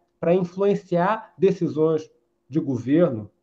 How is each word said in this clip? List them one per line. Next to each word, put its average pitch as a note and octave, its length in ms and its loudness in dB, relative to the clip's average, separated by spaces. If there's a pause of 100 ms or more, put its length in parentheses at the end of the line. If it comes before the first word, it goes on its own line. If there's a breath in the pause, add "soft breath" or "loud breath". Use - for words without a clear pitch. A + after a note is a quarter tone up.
(200)
pra E3+ 160 2
influenciar F#3+ 1000 -2
decisões D#3 720 0 (360)
de C#3 120 -4
governo, B2 720 0 (120)